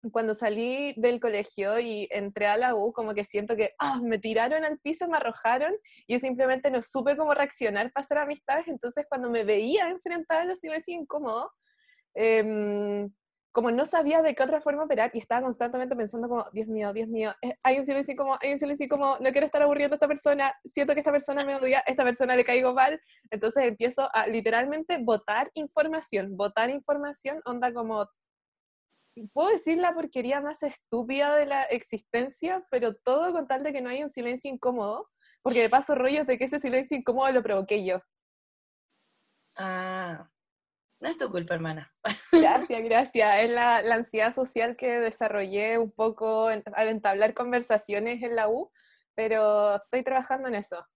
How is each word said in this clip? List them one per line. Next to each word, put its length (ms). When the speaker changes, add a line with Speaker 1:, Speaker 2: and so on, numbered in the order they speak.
Speaker 1:
cuando 220
salí 600
del 240
colegio 600
y 300
entré 380
a 80
la 180
U, 180
como 220
que 100
siento 320
que, 220
ah, 240
me 160
tiraron 460
al 160
piso, 280
me 100
arrojaron, 560
y 60
yo 60
simplemente 500
no 120
supe 340
cómo 180
reaccionar 580
para 120
hacer 140
amistades. 500
Entonces, 400
cuando 220
me 140
veía 460
enfrentada 520
a 40
los 120
silencios 440
incómodos, 460
em, 960
como 180
no 140
sabía 380
de 120
qué 80
otra 200
forma 220
operar, 300
y 40
estaba 240
constantemente 540
pensando 320
como, 240
"Dios 160
mío, 260
Dios 140
mío, 340
eh, 200
hay 160
un 80
silencio 280
incómodo, 280
hay 100
un 60
silencio 280
incómodo, 340
no 120
quiero 140
estar 160
aburriendo 320
a 20
esta 120
persona, 460
siento 300
que 60
esta 120
persona 320
me 120
odia, 300
esta 180
persona 320
le 80
caigo 300
mal". 260
Entonces 360
empiezo 480
a 120
literalmente 720
botar 560
información, 840
botar 340
información, 720
onda 300
como, 340
puedo 180
decir 280
la 160
porquería 460
más 220
estúpida 760
de 100
la 180
existencia, 1080
pero 260
todo 360
con 140
tal 160
de 100
que 100
no 80
haya 140
un 60
silencio 400
incómodo, 600
porque 200
de 80
paso 240
rollos 320
de 120
que 60
ese 160
silencio 360
incómodo 360
lo 100
provoqué 420
yo. 140
Speaker 2:
Ah, 720
no 80
es 80
tu 140
culpa, 240
hermana. 380
<laughs> 300
Speaker 1:
Gracias, 480
gracias. 640
Es 100
la, 280
la 140
ansiedad 380
social 420
que 240
desarrollé 800
un 140
poco 580
en, 120
al 140
entablar 460
conversaciones 880
en 140
la 120
U, 220
pero 640
estoy 260
trabajando 460
en 60
eso. 420